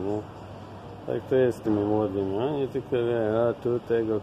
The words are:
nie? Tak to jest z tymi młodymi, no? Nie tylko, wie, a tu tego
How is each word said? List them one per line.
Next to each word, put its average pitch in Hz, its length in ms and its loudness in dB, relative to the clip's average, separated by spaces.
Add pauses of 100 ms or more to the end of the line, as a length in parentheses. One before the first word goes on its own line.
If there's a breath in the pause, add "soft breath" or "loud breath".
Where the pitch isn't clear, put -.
nie? 104 120 -2 (880)
Tak 123 240 -4
to 139 40 4
jest 127 240 4
z - 20 -12
tymi 104 240 2
młodymi, 101 540 0
no? 131 200 0
Nie 135 100 0
tylko, 120 220 -6
wie, 117 580 2
a 117 40 2
tu 120 260 -2 (100)
tego 110 340 2